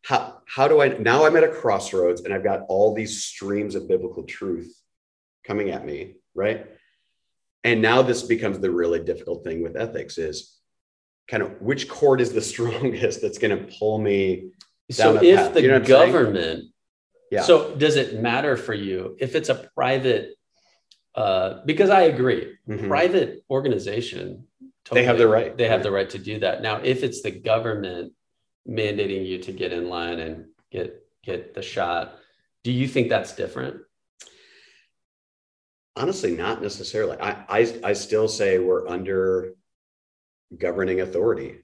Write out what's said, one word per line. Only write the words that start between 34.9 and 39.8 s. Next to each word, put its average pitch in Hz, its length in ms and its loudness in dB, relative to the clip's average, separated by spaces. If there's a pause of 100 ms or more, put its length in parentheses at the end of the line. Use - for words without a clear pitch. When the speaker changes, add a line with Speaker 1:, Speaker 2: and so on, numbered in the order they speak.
Speaker 1:
Honestly, 127 380 -2
not 92 280 -4
necessarily. 101 580 -6
I, - 280 -6
I, 113 360 2
I 101 80 0
still 107 360 0
say 98 300 2
we're 90 300 0
under 92 640 -2 (1040)